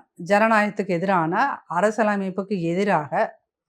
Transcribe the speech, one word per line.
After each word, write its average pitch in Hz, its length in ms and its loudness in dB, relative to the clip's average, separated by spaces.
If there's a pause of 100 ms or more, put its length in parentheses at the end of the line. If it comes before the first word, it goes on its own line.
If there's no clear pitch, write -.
(240)
ஜனநாயகத்துக்கு 208 760 2
எதிரான, 175 340 0 (340)
அரசியலமைப்புக்கு 196 920 -2
எதிராக, 170 500 0 (580)